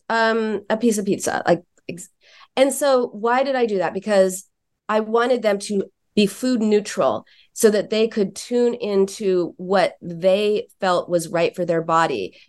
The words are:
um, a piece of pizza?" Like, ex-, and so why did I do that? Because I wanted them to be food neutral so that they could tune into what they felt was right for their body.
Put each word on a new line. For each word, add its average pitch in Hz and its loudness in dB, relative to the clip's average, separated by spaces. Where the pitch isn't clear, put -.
um, 226 0
a 214 0
piece 226 0
of 208 -4
pizza?" - -2
Like, 175 2
ex-, 175 -14
and 269 4
so 269 0
why 233 0
did 269 -2
I 247 0
do 208 -2
that? 160 -2
Because 190 2
I 214 0
wanted 233 0
them 208 0
to 202 -4
be 208 4
food 254 -2
neutral 202 0
so 220 4
that 208 0
they 220 0
could 208 -2
tune 240 0
into 196 -2
what 180 0
they 190 0
felt 180 0
was 170 0
right 170 0
for 180 -4
their 165 0
body. 160 0